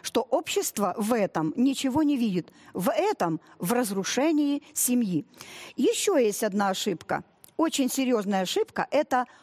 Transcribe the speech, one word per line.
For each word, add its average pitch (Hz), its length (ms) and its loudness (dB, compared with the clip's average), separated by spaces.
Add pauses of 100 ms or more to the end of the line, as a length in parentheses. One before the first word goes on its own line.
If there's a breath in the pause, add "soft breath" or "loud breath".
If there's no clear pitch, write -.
что - 200 -2
общество 240 760 -2
в 220 160 0
этом 175 440 0
ничего 269 440 0
не 294 140 2
видит, 202 360 -2 (220 loud breath)
в 190 160 0
этом, 302 500 0 (200 loud breath)
в 175 140 -2
разрушении 277 880 0 (100)
семьи. 247 520 0 (500 loud breath)
Еще 392 420 2
есть 226 260 2
одна 202 260 0
ошибка, - 540 -4 (340)
очень 285 320 0
серьезная 208 540 0
ошибка — - 460 -2
это 262 360 2 (180 loud breath)